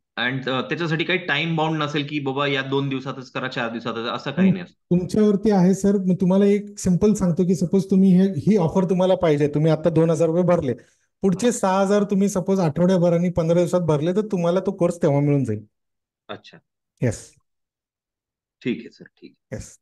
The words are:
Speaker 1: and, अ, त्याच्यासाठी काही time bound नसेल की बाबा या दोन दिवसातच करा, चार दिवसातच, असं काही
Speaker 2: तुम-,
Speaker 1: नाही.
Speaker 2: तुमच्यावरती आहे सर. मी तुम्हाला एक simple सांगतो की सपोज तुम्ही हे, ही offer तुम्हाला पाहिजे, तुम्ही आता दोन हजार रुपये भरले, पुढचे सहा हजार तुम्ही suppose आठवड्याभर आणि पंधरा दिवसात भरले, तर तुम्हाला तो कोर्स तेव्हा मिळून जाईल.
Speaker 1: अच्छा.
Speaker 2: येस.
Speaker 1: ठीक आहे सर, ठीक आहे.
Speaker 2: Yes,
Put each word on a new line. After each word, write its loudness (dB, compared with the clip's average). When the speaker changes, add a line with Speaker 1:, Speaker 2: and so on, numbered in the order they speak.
Speaker 1:
and, -4
अ, -2
त्याच्यासाठी -4
काही -2
time -4
bound -2
नसेल -4
की -6
बाबा -2
या -2
दोन -2
दिवसातच -8
करा, -6
चार -6
दिवसातच, -8
असं -6
काही 2
Speaker 2:
तुम-, -2
Speaker 1:
नाही. -18
Speaker 2:
तुमच्यावरती 0
आहे 4
सर. 0
मी 0
तुम्हाला 2
एक -2
simple 2
सांगतो 0
की 2
सपोज 0
तुम्ही 4
हे, 4
ही 0
offer 0
तुम्हाला 2
पाहिजे, 2
तुम्ही 0
आता 0
दोन 2
हजार 2
रुपये 0
भरले, 0
पुढचे 2
सहा 0
हजार 2
तुम्ही 0
suppose -2
आठवड्याभर 2
आणि 0
पंधरा 2
दिवसात 2
भरले, 2
तर 0
तुम्हाला 2
तो -2
कोर्स -2
तेव्हा 4
मिळून 2
जाईल. -6
Speaker 1:
अच्छा. -18
Speaker 2:
येस. -4
Speaker 1:
ठीक -4
आहे -16
सर, -20
ठीक -20
आहे. -16
Speaker 2:
Yes, -18